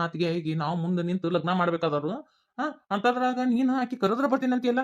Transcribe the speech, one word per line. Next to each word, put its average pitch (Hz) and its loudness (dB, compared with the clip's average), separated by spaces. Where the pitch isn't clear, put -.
ಅತ್ತಿಗೆ 165 -2
ಆಗಿ 165 -2
ನಾವ್ 160 -2
ಮುಂದೆ 170 0
ನಿಂತು 175 -2
ಲಗ್ನ 175 0
ಮಾಡ್ಬೇಕಾದವ್ರು, 170 0
ಆ, 247 -6
ಅಂತದ್ರಾಗ 247 2
ನೀನ್ 254 2
ಆಕಿ 254 0
ಕರೆದ್ರ 233 2
ಬರ್ತೀನಿ 262 2
ಅಂತೀಯಲ್ಲ, 247 2